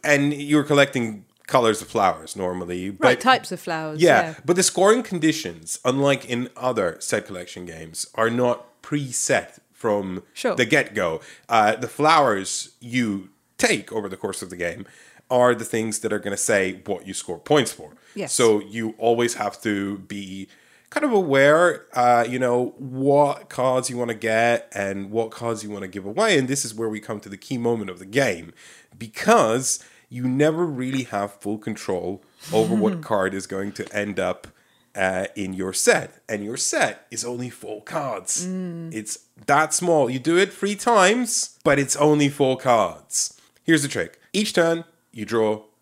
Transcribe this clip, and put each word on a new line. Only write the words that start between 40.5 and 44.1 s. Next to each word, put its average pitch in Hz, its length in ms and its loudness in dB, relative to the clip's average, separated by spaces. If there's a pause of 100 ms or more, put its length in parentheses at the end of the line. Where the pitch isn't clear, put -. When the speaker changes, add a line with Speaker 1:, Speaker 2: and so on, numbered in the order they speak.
Speaker 1:
three 202 220 -4
times, 226 880 2
but 143 140 4
it's 139 180 0
only 147 320 4
four 135 280 2
cards. - 840 0 (220)
Here's 160 200 4
the 139 60 -6
trick. 90 300 -6 (140)